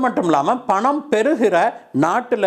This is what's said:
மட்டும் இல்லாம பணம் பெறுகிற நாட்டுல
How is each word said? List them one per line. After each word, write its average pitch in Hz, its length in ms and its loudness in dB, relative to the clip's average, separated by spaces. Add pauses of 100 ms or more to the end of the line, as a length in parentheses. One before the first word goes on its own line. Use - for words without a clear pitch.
மட்டும் 202 240 -2
இல்லாம 156 280 2 (140)
பணம் 269 300 0 (120)
பெறுகிற 214 480 2 (440)
நாட்டுல 226 400 -2